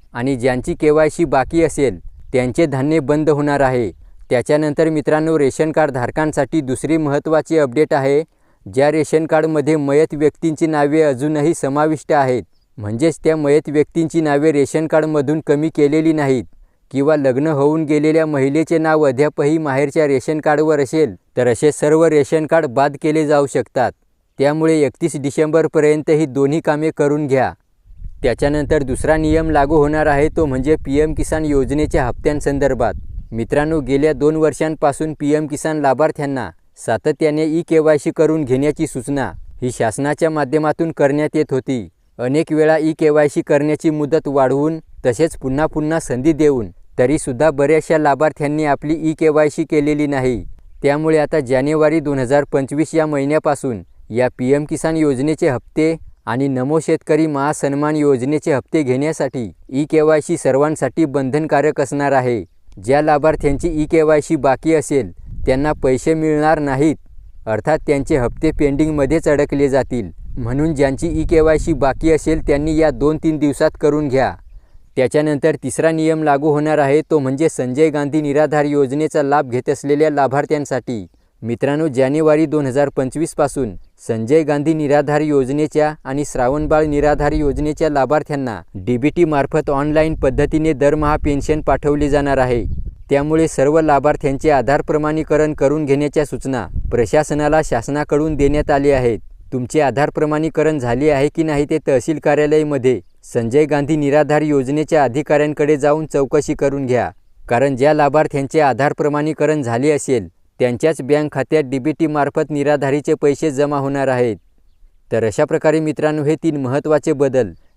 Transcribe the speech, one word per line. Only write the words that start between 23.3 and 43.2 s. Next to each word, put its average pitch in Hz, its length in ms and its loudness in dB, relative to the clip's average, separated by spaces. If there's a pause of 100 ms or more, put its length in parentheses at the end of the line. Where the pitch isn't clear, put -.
शकतात. 120 380 -2 (480)
त्यामुळे 156 420 2
एकतीस 143 340 -2
डिसेंबरपर्यंत 151 920 0
ही 156 160 4
दोन्ही 139 360 0
कामे 156 360 -2
करून 147 300 0
घ्या. 123 260 0 (680)
त्याच्यानंतर 143 600 0
दुसरा 131 340 -2
नियम 156 320 0
लागू 147 260 2
होणार 151 300 2
आहे 147 220 2 (100)
तो 165 80 2
म्हणजे 135 300 0 (100)
पीएम 147 280 0
किसान 156 320 -2
योजनेच्या 143 600 0
हप्त्यांसंदर्भात. 135 880 -2 (380)
मित्रांनो, 147 480 -2
गेल्या 139 340 0
दोन 147 220 0
वर्षांपासून 156 840 -2
पीएम 147 280 0
किसान 151 340 -4
लाभार्थ्यांना 139 680 0 (360)
सातत्याने 151 600 0
ईकेवायसी 156 720 2
करून 156 280 2
घेण्याची 139 440 0
सूचना 131 440 -6 (300)
ही 123 100 -4
शासनाच्या 147 580 -2
माध्यमातून 151 640 -2
करण्यात 147 440 0
येत 151 180 0
होती. 127 360 -4 (300)
अनेक 143 340 -2
वेळा 156 240 4
ईकेवायसी 151 640 2